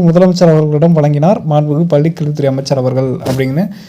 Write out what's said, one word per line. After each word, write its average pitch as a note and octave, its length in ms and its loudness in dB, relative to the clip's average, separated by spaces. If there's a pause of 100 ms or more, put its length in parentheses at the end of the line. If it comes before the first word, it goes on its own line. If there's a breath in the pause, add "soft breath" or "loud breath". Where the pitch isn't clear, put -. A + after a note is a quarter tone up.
முதலமைச்சர் F3+ 400 4
அவர்களிடம் D#3 440 2
வழங்கினார் D3+ 540 0
மாண்புமிகு D3+ 400 0
பள்ளி D3+ 240 0
கல்வித்துறை D3 400 -4
அமைச்சர் C3+ 260 -4
அவர்கள் B2+ 320 -2
அப்படின்னு C3 580 -4 (220 loud breath)